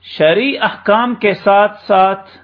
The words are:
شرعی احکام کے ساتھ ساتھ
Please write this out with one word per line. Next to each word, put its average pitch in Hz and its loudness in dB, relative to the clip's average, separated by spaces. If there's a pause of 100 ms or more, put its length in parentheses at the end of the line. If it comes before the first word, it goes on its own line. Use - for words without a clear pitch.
شرعی 202 -2
احکام 226 -2
کے 208 -2
ساتھ 202 0
ساتھ 190 0 (140)